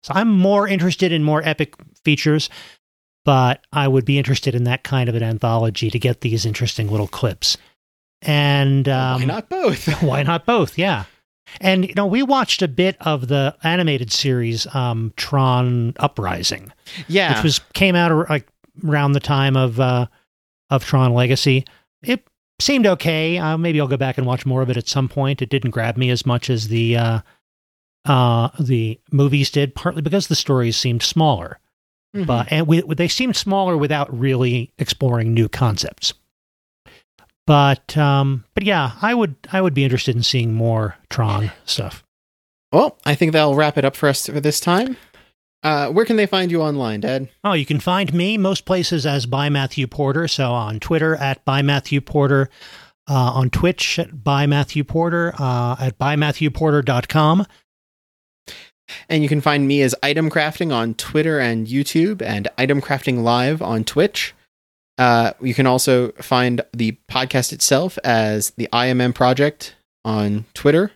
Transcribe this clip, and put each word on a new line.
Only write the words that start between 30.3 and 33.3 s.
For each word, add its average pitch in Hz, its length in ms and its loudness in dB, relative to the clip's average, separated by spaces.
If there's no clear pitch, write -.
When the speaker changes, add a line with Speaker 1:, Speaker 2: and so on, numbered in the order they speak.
Speaker 1:
stories 120 420 0
seemed 117 260 -2
smaller. 135 560 0
Speaker 2:
Mm-hmm. 190 100 -4
Speaker 1:
But, 123 260 -2
and 156 160 0
we, 165 140 4
they 165 260 -2
seemed 247 280 -2